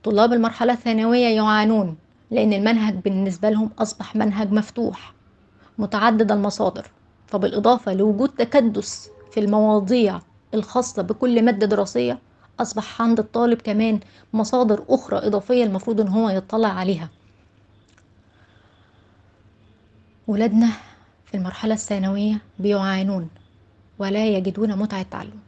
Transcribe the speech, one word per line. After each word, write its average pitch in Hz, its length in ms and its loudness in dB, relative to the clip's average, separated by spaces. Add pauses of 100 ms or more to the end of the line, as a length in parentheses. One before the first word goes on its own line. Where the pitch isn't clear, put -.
طلاب 220 300 4
المرحلة 233 400 0
الثانوية 233 540 0
يعانون 214 680 2 (340)
لأن 214 220 2
المنهج 214 420 0
بالنسبة 190 540 -2
لهم 214 300 0
أصبح - 360 -6
منهج 214 360 0
مفتوح 214 640 -4 (640)
متعدد 214 540 2
المصادر، 202 600 -2 (360)
فبالإضافة 208 680 0
لوجود 208 360 2
تكدس 233 800 0 (220)
في - 80 -2
المواضيع 214 800 2 (340)
الخاصة 220 480 -4
بكل 226 440 2
مادة 214 220 2
دراسية، 240 520 0 (400)
أصبح 214 420 -6
عند 233 180 2
الطالب 233 420 0
كمان 214 380 0 (340)
مصادر 220 560 0
أخرى 254 280 0
إضافية 208 460 0
المفروض 208 380 -2
إن 208 60 0
هو 214 220 0
يطلع 202 400 -2
عليها. 185 400 -4 (3250)
ولادنا 220 420 2 (560)
في - 120 -10
المرحلة 185 360 -4
الثانوية 202 680 -2 (180)
بيعانون 190 720 -2 (680)
ولا 202 280 -2
يجدون 196 500 -2
متعة 202 240 -4
التعلم. - 460 -12